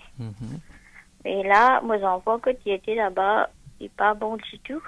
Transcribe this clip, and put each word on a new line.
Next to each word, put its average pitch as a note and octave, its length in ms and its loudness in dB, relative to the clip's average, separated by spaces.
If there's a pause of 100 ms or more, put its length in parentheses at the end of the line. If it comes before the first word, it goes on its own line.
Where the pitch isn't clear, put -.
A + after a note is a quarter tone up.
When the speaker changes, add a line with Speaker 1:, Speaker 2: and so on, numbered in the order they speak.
(180)
Speaker 1:
Mhm. A2+ 420 -10 (640)
Speaker 2:
Et G3 180 -2
là, A3 380 6
mes A3 220 -2
enfants, G3 380 0
quand B3+ 100 2 (140)
ils G3+ 80 0
étaient G#3 220 -4
là-bas, G3+ 540 2 (300)
ils G3+ 120 -14
pas G#3 240 2
bon A3 220 -4
du G#3+ 260 -16
tout. D4 240 -10